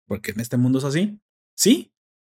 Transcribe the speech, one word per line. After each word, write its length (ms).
Porque 260
en 80
este 180
mundo 200
es 60
así. 340
¿Sí? 380